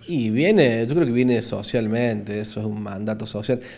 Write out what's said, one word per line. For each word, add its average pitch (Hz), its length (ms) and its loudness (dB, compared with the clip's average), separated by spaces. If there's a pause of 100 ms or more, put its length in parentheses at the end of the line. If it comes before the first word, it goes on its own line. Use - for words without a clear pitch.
Y 120 260 -2
viene, 131 540 4
yo 127 100 0
creo 170 120 4
que 117 60 0
viene 123 280 4
socialmente, 107 1000 -2
eso 107 180 -8
es 107 60 -4
un 107 180 -6
mandato 107 420 -6
social, 117 360 -4 (160)